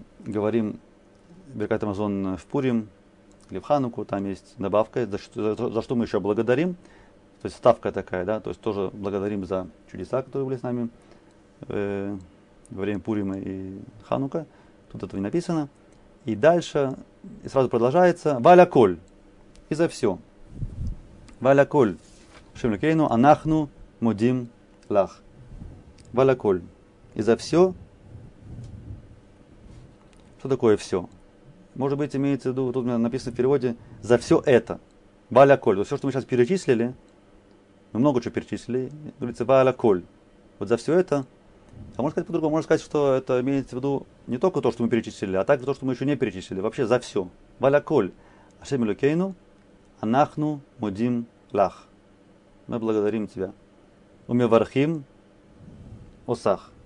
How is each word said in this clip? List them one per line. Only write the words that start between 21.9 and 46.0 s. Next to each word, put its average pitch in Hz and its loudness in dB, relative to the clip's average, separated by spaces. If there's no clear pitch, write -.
Шем - -2
Элокейну, 156 0
анахну 147 4
модим 117 0
лах». 98 0
«Валя 131 4
коль». 98 0
И - -4
за 113 4
все. 185 2
Что 135 -10
такое 117 4
все? - -6
Может 139 -4
быть, 143 -6
имеется 139 -2
в - -2
виду, 131 -2
тут 127 -4
у 120 -4
меня 123 -2
написано 117 -4
в - -16
переводе, 127 0
«за - 4
все - 2
это». 147 2
«Валя 135 8
коль». 110 2
То 98 0
есть 98 -4
все, 143 -4
что 139 -6
мы 131 -2
сейчас 123 -4
перечислили, 123 0
мы 107 -4
много 131 2
чего - -8
перечислили, 120 -6
говорится, 120 -8
«Валя 131 4
коль». 98 2
Вот 101 -8
за 117 2
все 143 -4
это. 147 0
А 113 -4
можно 143 -2
сказать 170 -6
по-другому, 156 -2
можно 160 0
сказать, 151 2
что 143 0
это 127 0
имеется 135 -4
в 127 -6
виду 139 -4
не 117 -4
только 190 0
то, 123 2
что - -4
мы 117 0
перечислили, 104 -2
а 95 2
также 127 0
то, 139 -2
что 131 -10
мы 131 -2
еще 135 -6